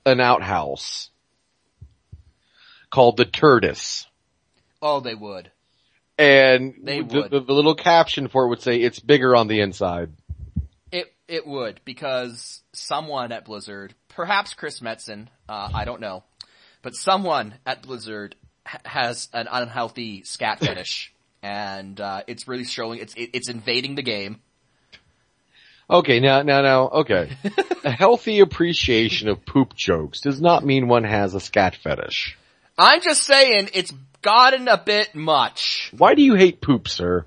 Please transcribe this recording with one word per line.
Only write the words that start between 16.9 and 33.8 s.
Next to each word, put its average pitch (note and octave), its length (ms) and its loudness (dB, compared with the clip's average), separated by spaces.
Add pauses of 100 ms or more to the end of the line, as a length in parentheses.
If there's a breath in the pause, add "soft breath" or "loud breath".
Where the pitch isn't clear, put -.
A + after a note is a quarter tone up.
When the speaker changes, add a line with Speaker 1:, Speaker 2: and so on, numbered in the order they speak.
Speaker 2:
someone E3 600 -2 (120)
at C3 160 -8
Blizzard A2 520 -14 (300)
ha-, - 200 -16
has A#2+ 500 -6
an A#2 160 -8
unhealthy A#2 720 -8
scat - 380 -6
Speaker 1:
<laughs> - 0 -
Speaker 2:
fetish, - 520 -8 (300)
and, G2 580 -12
uh, G2 280 -10
it's A#2 200 -16
really B2+ 160 -10
showing, A#2 360 -10
it's, G#2+ 140 -18
it, A#2+ 200 -12
it's B2 160 -8
invading B2 460 -6
the C#3+ 60 -8
game. G#2 380 -8 (1500 soft breath)
Speaker 1:
Okay, C#3+ 300 4
now, C3+ 220 4
now, C#3 200 2
now, C3 260 4
okay. D#3+ 420 0 (280)
Speaker 2:
<laughs> - 260 -4
Speaker 1:
A C#3+ 60 -2
healthy G#3+ 500 2
appreciation B2 880 2
of G2 160 -4
poop - 300 0
jokes D#2+ 480 -4
does C#3 180 -4
not E3+ 240 4
mean C3+ 240 0
one A#2+ 160 4
has G2+ 300 -2
a G2 60 -6
scat F#2+ 360 0
fetish. - 600 -8 (400)
Speaker 2:
I'm B3+ 240 8
just D#4+ 220 0
saying, C4 500 4
it's F3+ 180 -4 (300)